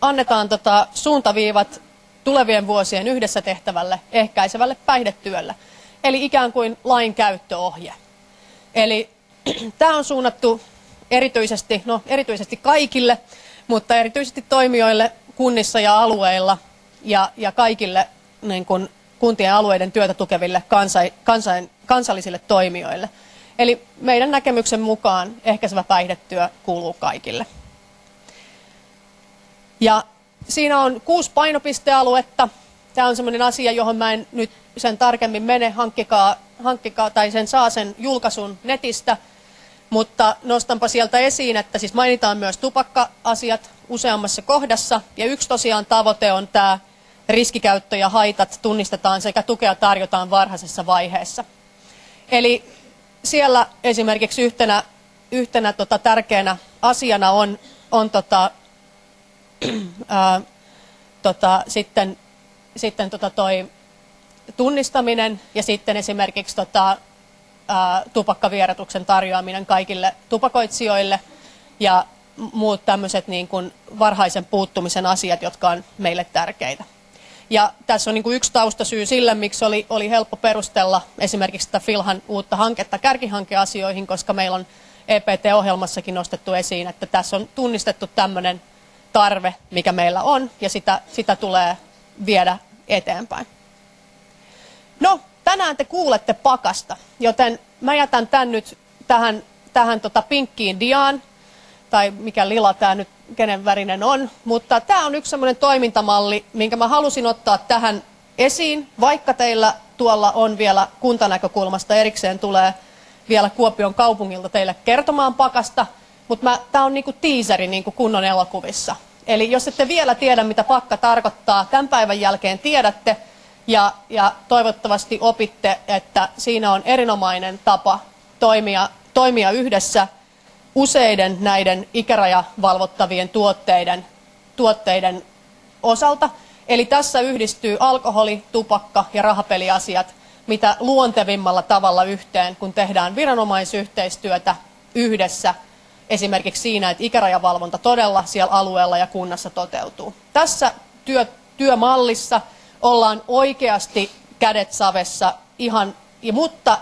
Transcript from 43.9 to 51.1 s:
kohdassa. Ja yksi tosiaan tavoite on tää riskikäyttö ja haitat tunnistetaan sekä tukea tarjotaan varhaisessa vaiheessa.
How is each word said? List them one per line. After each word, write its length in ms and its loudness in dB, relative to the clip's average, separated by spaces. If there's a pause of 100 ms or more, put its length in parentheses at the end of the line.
kohdassa. 580 0 (160)
Ja 80 -4
yksi 240 -4
tosiaan 380 -2
tavoite 460 2
on 160 -4
tää 300 2 (500)
riskikäyttö 680 0
ja 120 0
haitat 540 0
tunnistetaan 580 -2
sekä 220 -2
tukea 320 0
tarjotaan 560 0
varhaisessa 560 -2
vaiheessa. 580 -2 (840)